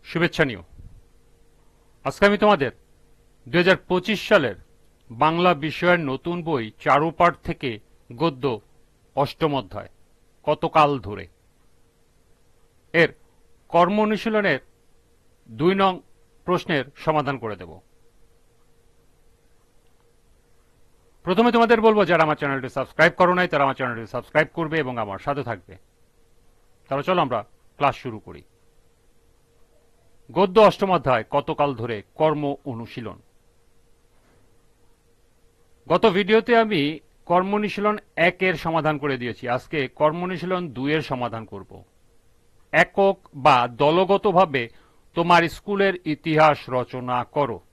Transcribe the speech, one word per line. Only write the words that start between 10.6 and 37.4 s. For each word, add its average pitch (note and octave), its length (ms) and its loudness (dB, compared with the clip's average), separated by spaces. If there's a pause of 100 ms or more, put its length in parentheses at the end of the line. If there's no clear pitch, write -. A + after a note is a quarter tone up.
ধরে F#2+ 180 -12 (1700)
এর D#3+ 160 2 (600)
কর্ম F3 340 2
অনুশীলনের G#3+ 540 -2 (920)
দুই C#3 320 0
নং F#3+ 120 2 (540)
প্রশ্নের E3+ 380 -2 (200)
সমাধান D3 380 -2
করে G#2+ 180 -8
দেব। E2+ 100 -18 (3500)
প্রথমে G#3 300 4
তোমাদের A#3 300 6
বলবো, G#3+ 240 6
যারা D#3+ 160 4
আমার D3+ 160 -2
চ্যানেলটি C3+ 360 -4
সাবস্ক্রাইব D#3 440 2
করো F3+ 180 4
নাই, F3+ 120 0
তারা C#3+ 140 2
আমার C3+ 140 -2
চ্যানেলটি A#2 360 -6
সাবস্ক্রাইব D3+ 320 0 (100)
করবে D#3+ 260 -4
এবং B2+ 100 -6 (100)
আমার G2 220 -8
সাথে C#3+ 240 -4
থাকবে। F#2+ 240 -10 (1120)
তাহলে C#3 220 -4
চলো F3+ 160 2
আমরা A#2+ 140 -4 (400)
ক্লাস C#3+ 240 2
শুরু A2 240 -12
করি। E2 140 -20 (1900)
গদ্য F#3 280 2 (120)
অষ্টম G3 280 -2
অধ্যায় B2+ 260 0 (120)
কতকাল C#3+ 340 0 (120)
ধরে A#2 160 -6 (220)
কর্ম D#3 240 0 (280)
অনুশীলন। A2+ 460 -14 (2750)
গত E3+ 160 0 (140)
ভিডিওতে A3 360 2 (100)
আমি G#3+ 180 -2 (480)
কর্ম F#3 200 2 (100)